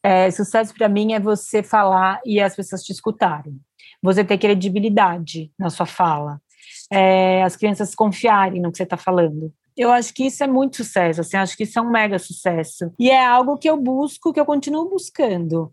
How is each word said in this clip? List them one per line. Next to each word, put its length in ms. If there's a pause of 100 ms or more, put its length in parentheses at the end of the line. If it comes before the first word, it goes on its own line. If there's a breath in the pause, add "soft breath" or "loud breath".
É, 280
sucesso 420
pra 160
mim 240
é 80
você 420
falar 640
e 160
as 160
pessoas 260
te 80
escutarem. 720 (420 soft breath)
Você 220
ter 140
credibilidade 1200
na 100
sua 160
fala. 560 (500 loud breath)
É, 540
as 100
crianças 400
confiarem 680
no 100
que 60
você 80
tá 100
falando. 560 (240)
Eu 160
acho 220
que 120
isso 160
é 40
muito 300
sucesso, 440
assim, 160
acho 200
que 80
isso 140
é 40
um 80
mega 280
sucesso. 800
E 120
é 140
algo 340
que 100
eu 80
busco, 560
que 80
eu 60
continuo 420
buscando. 840